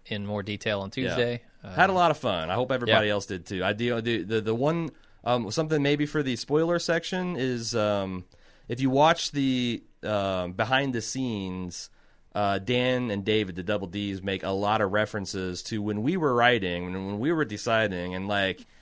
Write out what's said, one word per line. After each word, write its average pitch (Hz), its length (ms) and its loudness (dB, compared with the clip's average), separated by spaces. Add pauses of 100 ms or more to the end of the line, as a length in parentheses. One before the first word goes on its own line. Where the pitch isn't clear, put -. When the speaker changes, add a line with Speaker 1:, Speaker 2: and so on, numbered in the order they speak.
Speaker 1:
in 101 180 -6
more 104 180 -4
detail 104 380 -4
on 98 140 -8
Speaker 2:
Yeah. - 140 -2
Speaker 1:
Tuesday. 120 320 0 (220)
Speaker 2:
Had 185 260 4
a 196 40 2
Speaker 1:
Um, - 20 2
Speaker 2:
lot 175 160 6
of - 60 0
fun. 87 320 -2
I 92 60 0
hope 123 160 0
everybody 110 360 4
Speaker 1:
yeah. 104 60 4
Speaker 2:
else 101 140 0
did 92 180 -6
too. 92 180 -2
I 101 100 2
do, 117 280 0
the, 113 220 0
the, 107 180 0
the 110 140 0
one, 156 360 0 (320)
um, 117 280 0
something 156 300 0
maybe 143 240 2
for 147 180 0
the 131 120 -2
spoiler 165 440 2
section 175 580 -2
is, 120 380 -2
um, 101 500 0 (440)
if 120 120 -4
you 135 80 4
watch 151 420 4
the, 127 500 0 (220)
um, 95 500 0
behind 127 400 0
the 113 80 -2
scenes, 95 880 -6 (460)
uh, 101 240 2
Dan 123 520 0
and 101 120 -2
David, 104 320 0
the 90 80 -6
Double 98 240 -2
Ds, 98 340 -6
make 95 220 -4
a 95 60 -2
lot 101 320 2
of 95 100 2
references 98 720 -2
to 107 180 -4
when 104 220 -2
we 175 140 0
were 147 160 2
writing, 101 520 4
when, 92 220 -4
when 104 120 -4
we 143 120 0
were 156 140 0
deciding, 104 680 0
and, 92 140 -4
like, 98 380 0 (160)